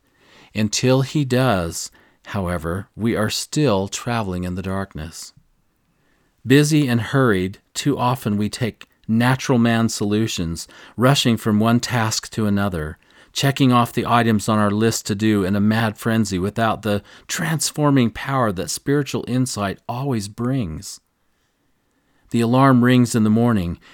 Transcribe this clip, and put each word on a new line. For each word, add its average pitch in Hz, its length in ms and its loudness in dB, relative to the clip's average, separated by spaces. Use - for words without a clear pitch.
Until 127 480 2
he 143 220 -2
does, 120 640 -2
however, 90 680 -4
we 104 220 -2
are 104 140 -2
still 104 580 0
traveling 98 560 -6
in 90 100 -6
the 95 80 -8
darkness. 95 720 -10
Busy 147 400 4
and 120 140 0
hurried, 101 580 0
too - 240 -2
often 123 380 -2
we 104 120 -2
take - 400 -8
natural 123 500 2
man 117 300 2
solutions, 104 800 -4
rushing 123 400 4
from 107 220 0
one 113 220 2
task 113 500 -4
to 110 160 -2
another, 92 500 -2
checking 139 400 2
off 120 200 2
the - 140 -2
items 113 420 2
on 110 100 2
our 104 120 2
list 110 360 0
to 110 80 -2
do 104 300 2
in 95 100 0
a 104 60 0
mad 110 360 2
frenzy 110 420 0
without 101 440 -2
the 101 200 0
transforming 147 840 0
power 131 420 -2
that 85 180 -6
spiritual 139 580 -2
insight 113 500 -2
always 120 400 -4
brings. 113 720 -6
The 120 100 0
alarm 123 440 4
rings 123 300 4
in 117 100 2
the 107 60 4
morning, 107 480 2